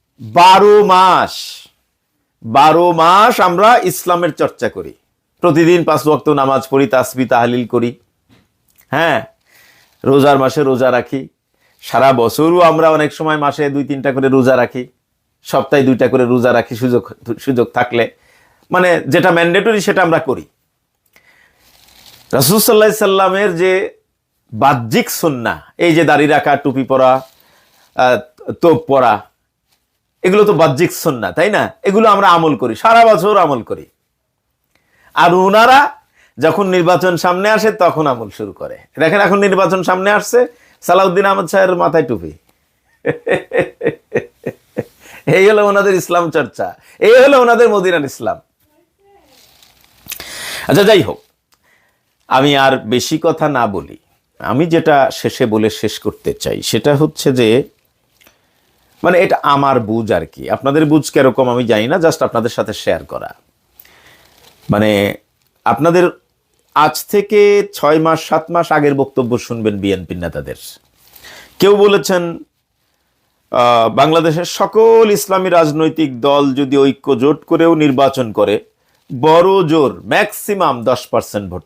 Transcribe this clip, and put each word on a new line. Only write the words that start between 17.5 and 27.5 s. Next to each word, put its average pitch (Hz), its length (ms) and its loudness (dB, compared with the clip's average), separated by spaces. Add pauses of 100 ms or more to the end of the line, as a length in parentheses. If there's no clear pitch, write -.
থাকলে, 123 380 -2 (600)
মানে 180 360 0
যেটা 175 240 2
ম্যান্ডেটরি 175 500 0
সেটা 185 200 -2
আমরা 165 180 0
করি। 120 220 -6 (1900)
রাসূল 139 260 0
সাল্লাল্লাহু 214 220 2
আলাইহি 214 180 2
সাল্লামের 196 560 0
যে 185 420 -2 (560)
বাহ্যিক 127 560 -2
সুন্নাহ, 117 500 -4 (180)
এই 170 180 2
যে 165 80 2
দাড়ি 147 240 2
রাখা, 143 280 0
টুপি 135 280 -4
পরা, 131 380 2 (760)